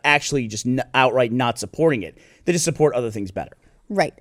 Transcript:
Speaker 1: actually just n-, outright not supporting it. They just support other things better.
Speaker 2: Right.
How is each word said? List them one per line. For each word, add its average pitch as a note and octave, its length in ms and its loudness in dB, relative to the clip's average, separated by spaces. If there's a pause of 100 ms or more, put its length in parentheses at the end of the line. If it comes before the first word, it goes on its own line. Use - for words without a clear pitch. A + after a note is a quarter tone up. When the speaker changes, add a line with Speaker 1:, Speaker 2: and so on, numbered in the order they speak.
Speaker 1:
actually C#3+ 420 2
just A2 200 -8
n-, B2+ 180 -2 (100)
outright B2+ 380 2
not A#2+ 260 -2
supporting C3 460 -2
it. D#2+ 120 -16 (280)
They F3 80 0
just E3+ 120 0
support D#3 300 2
other A#2+ 160 -2
things G2+ 220 -8
better. - 240 -10 (340)
Speaker 2:
Right. F3+ 300 0